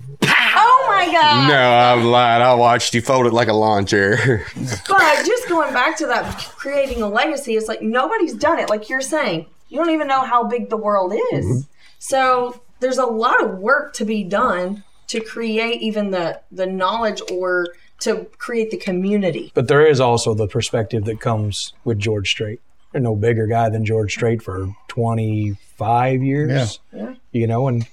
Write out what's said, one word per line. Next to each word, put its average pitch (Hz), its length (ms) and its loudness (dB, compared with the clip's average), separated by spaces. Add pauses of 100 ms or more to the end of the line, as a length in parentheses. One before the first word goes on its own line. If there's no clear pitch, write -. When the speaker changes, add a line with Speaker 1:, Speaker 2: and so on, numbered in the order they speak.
(240)
Speaker 1:
Oh 508 640 4
my 370 240 2
God. 294 360 4
Speaker 2:
No, 147 60 6
I'm 123 520 6
lying. 120 340 6
I 123 140 6
watched 120 400 4
you 117 80 2
fold 131 240 2
it 113 80 2
like 117 140 2
a 110 40 2
lawn 107 320 2
chair. 107 680 2
<laughs> - 380 -10
Speaker 1:
But 349 380 4
just 466 220 -2
going 302 260 0
back 277 240 0
to 311 80 -4
that, 214 500 -6
creating 269 460 -4
a 208 60 -2
legacy, 247 480 -2
it's 214 120 -4
like 220 140 -8
nobody's 269 500 -2
done 294 260 0
it. 208 120 -4
Like 214 180 -4
you're 262 140 -4
saying, 240 440 -4 (220)
you 254 100 -8
don't 330 120 0
even 311 180 -2
know 269 140 0
how 240 220 0
big 208 260 -6
the 220 80 -2
world 202 340 0 (200)
is. 139 120 -2
Speaker 2:
Mm-hmm. 117 140 -2 (400)
Speaker 1:
So 254 600 0 (200)
there's 254 180 -2
a 262 60 0
lot 233 380 0
of 190 160 -4
work 269 360 -2
to 220 120 -6
be 208 180 -4
done 202 580 -2 (260)
to 226 120 -4
create 226 600 -4
even 208 280 -4
the, 180 300 -4 (100)
the 185 160 -4
knowledge 190 540 -2 (100)
or 180 360 -2 (340)
to 190 260 -4 (120)
create 226 320 -4
the 190 80 -6
community. 190 760 -2
Speaker 3:
But 127 140 0
there 147 180 6
is 139 140 4
also 117 340 2
the 107 120 0
perspective 110 580 -2
that 110 160 -6
comes 107 540 -4 (100)
with 110 140 -2
George 104 320 -2
Strait. 110 300 -6 (320)
There's 139 120 -2
no 113 120 0
bigger 113 300 0
guy 113 220 2
than 110 160 -2
George 110 280 0
Strait 117 300 0
for 95 260 -8 (200)
twenty-five 113 1300 -2
years. 135 560 0 (140)
Speaker 4:
Yeah. 208 100 -12
Speaker 1:
Yeah. 247 120 -12 (180)
Speaker 3:
You 113 140 0
know, 117 220 0
and 120 240 -2